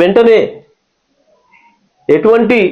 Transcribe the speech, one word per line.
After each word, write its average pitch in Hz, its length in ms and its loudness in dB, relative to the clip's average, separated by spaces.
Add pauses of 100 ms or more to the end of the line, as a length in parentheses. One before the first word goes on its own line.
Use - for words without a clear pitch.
వెంటనే 208 380 2 (1800)
ఎటువంటి 226 420 0 (140)